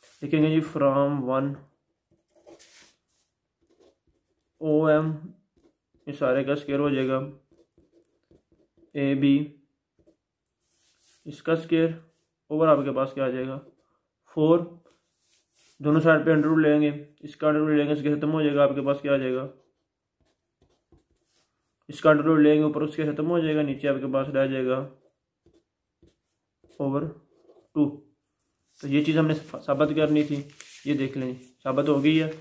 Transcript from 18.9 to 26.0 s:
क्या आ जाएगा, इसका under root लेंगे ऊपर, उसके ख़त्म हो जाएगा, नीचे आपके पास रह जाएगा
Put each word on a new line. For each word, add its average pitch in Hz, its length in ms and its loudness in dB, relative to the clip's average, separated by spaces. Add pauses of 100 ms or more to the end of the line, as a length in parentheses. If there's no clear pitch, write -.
क्या 143 120 0
आ 139 40 2
जाएगा, 131 300 -4 (2500)
इसका 151 220 2
under 151 140 4
root 160 160 4
लेंगे 151 240 6
ऊपर, 151 180 -2
उसके 156 220 -4
ख़त्म 151 220 -4
हो 170 140 0
जाएगा, 156 240 0
नीचे 139 240 -4
आपके 131 240 -4
पास 135 180 -2
रह 135 180 0
जाएगा 131 300 -2 (2000)